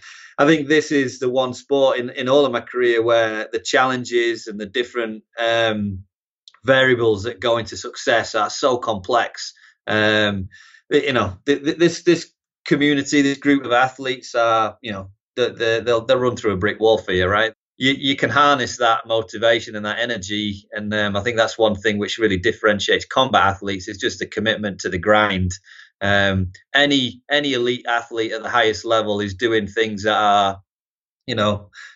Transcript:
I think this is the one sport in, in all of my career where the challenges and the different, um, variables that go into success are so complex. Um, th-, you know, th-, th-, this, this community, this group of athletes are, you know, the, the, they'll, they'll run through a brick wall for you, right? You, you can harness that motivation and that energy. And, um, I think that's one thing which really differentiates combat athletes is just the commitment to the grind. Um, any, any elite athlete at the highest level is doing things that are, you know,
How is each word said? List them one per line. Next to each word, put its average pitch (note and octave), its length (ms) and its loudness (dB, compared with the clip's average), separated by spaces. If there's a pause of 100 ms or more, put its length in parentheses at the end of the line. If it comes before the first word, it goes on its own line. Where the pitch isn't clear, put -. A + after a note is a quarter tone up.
(380)
I C#3+ 80 4
think D3 220 4
this D#3 240 2
is C3 260 0
the B2+ 140 -2
one B2+ 240 -2
sport C3+ 420 2
in, B2 140 -6
in C3 180 -6
all C#3+ 160 6
of B2+ 60 0
my A#2 100 -2
career A#2+ 400 0
where A2 500 2
the A2+ 80 -2
challenges A#2+ 880 0
and G#2+ 160 -10
the G#2 60 -8
different, A2+ 560 -6 (160)
um, A2 640 0 (600)
variables A#2 600 2
that A#2 160 -8
go A#2 180 0
into A2+ 200 -8
success A#2 580 -2
are G#2 160 0
so C3 260 0
complex. G#2+ 760 -2 (300)
Um, G#2+ 600 2 (420)
th-, D3 140 2
you C#3+ 80 -2
know, G#2 340 -2
th-, C#3+ 160 0
th-, C#3+ 160 -4
this, E3+ 260 0
this E3 280 2 (320)
community, C#3+ 580 2
this C#3 160 0
group C#3 280 2
of A#2+ 80 0
athletes C3 600 -2
are, A2 480 0
you A2+ 120 -8
know, F#2+ 160 -10 (260)
the, B2 140 0
the, A2+ 360 -2
they'll, A#2 200 0
they'll C3 120 2
run B2 200 0
through G#2 160 0
a F#2 40 -2
brick G2+ 220 -2
wall A2 180 4
for - 140 -6
you, F#2 140 2
right? G#2+ 260 2 (240)
You, C3 160 0
you C3+ 240 -2
can A#2+ 140 0
harness C#3 480 2
that A2+ 300 0
motivation A2+ 680 0
and G#2 100 -8
that G#2 140 -4
energy. G#2 720 -6
And, G#2+ 220 -6
um, G#2 240 0
I G2+ 40 -2
think A#2 140 -2
that's A2 220 0
one G#2+ 180 4
thing G#2 220 -2
which G2+ 200 -4
really G#2 200 2
differentiates G#2 640 0
combat A2 400 0
athletes G2 460 -4
is G2 80 -10
just G#2+ 220 -4
the G2 60 -6
commitment G#2 540 -4
to G#2 100 -6
the F#2 100 -4
grind. G2 520 2 (480)
Um, G2 540 0 (200)
any, C#3 560 2
any C#3+ 220 0
elite B2 340 -2
athlete A2+ 460 -4
at A2 100 -8
the G#2+ 80 -10
highest A2+ 360 0
level G#2+ 340 0
is G#2 140 -4
doing A2 340 0
things G#2+ 360 -4
that G#2+ 120 0
are, G2+ 460 2 (640)
you B2 80 -6
know, G#2 360 -2 (240)